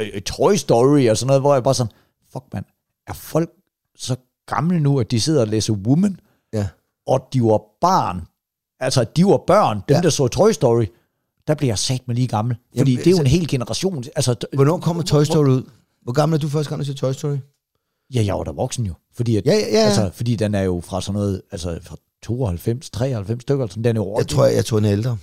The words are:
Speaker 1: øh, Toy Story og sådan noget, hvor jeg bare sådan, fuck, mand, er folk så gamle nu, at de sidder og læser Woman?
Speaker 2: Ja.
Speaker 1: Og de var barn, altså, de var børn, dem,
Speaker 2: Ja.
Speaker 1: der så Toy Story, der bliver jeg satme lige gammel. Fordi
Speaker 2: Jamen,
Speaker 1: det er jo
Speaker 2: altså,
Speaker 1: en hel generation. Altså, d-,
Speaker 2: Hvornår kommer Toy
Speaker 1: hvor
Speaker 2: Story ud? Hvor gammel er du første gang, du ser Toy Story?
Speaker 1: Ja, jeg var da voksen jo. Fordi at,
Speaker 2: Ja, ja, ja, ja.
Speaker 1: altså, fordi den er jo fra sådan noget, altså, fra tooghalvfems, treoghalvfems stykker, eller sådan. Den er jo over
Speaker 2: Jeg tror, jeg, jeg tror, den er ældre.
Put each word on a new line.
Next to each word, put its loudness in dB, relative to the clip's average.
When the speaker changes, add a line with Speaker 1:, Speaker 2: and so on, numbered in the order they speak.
Speaker 1:
øh, -8
Toy 2
Story 4
og 2
sådan -4
noget, 2
hvor 4
jeg 2
bare 2
sådan, -2
fuck, -12
mand, -10
er -12
folk -4
så -6
gamle 0
nu, 2
at -4
de 2
sidder 2
og 2
læser 0
Woman? 0
Speaker 2:
Ja. -2
Speaker 1:
Og 0
de 2
var 4
barn, 0
altså, 0
de 4
var 4
børn, 4
dem, 4
Speaker 2:
Ja. 2
Speaker 1:
der 2
så 0
Toy 2
Story, 2
der 0
bliver -2
jeg -4
satme -4
lige 0
gammel. -4
Fordi 2
Speaker 2:
Jamen, -2
Speaker 1:
det 0
er 8
jo 4
Speaker 2:
altså, 2
Speaker 1:
en 2
hel -2
generation. -4
Altså, 0
d-, -10
Speaker 2:
Hvornår 2
kommer -2
Toy 0
Speaker 1:
hvor 6
Speaker 2:
Story 2
ud? 2
Hvor -8
gammel 2
er -6
du -4
første -4
gang, -8
du -6
ser -6
Toy -4
Story? -6
Speaker 1:
Ja, 2
jeg -2
var -4
da -8
voksen -4
jo. -6
Fordi 0
at, -2
Speaker 2:
Ja, 4
ja, 4
ja, 0
ja. 4
Speaker 1:
altså, 2
fordi -2
den 0
er 0
jo 0
fra -6
sådan -6
noget, -2
altså, -8
fra -20
tooghalvfems, -4
treoghalvfems -4
stykker, -2
eller -6
sådan. -6
Den 2
er 0
jo -4
over -4
Speaker 2:
Jeg -2
tror, 2
jeg, 4
jeg 2
tror, 0
den 2
er 4
ældre. 0